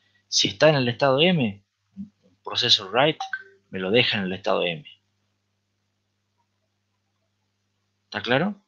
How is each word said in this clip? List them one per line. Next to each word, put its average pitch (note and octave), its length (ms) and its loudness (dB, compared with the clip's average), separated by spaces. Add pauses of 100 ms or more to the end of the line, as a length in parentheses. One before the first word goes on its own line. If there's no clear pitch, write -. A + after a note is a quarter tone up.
(260)
si - 220 0
está D3 220 4
en D#3 40 4
el B2+ 140 0
estado C3 320 2
M, D3 420 0 (340)
un - 460 -18
proceso G#2 480 -2
write, C#3+ 340 0 (460)
me F#2+ 80 -10
lo F#2 120 -4
deja A#2 280 2
en G2 60 -4
el F#2 80 -6
estado F#2+ 320 -4
M. E2+ 200 -6 (3250)
¿Está G#2 180 -10
claro? C#3+ 460 -2